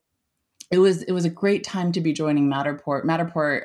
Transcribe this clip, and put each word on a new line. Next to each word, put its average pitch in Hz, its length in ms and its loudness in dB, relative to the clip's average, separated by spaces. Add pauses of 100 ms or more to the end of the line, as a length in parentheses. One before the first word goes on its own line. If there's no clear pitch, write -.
(720)
it 180 80 2
was, 185 240 6
it 185 100 -4
was 180 120 0
a 165 60 2
great 202 340 0
time 175 280 -4
to 170 80 -2
be 160 120 0
joining 147 360 0
Matterport. 143 560 -4
Matterport, 165 600 -2